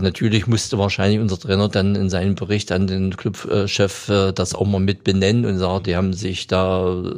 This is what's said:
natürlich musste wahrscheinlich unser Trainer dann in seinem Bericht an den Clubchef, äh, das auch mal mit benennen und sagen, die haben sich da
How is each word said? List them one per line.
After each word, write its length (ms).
natürlich 460
musste 300
wahrscheinlich 420
unser 200
Trainer 300
dann 260
in 140
seinem 260
Bericht 360
an 160
den 280
Clubchef, 920
äh, 240
das 220
auch 100
mal 140
mit 240
benennen 420
und 120
sagen, 260
die 120
haben 160
sich 360
da 540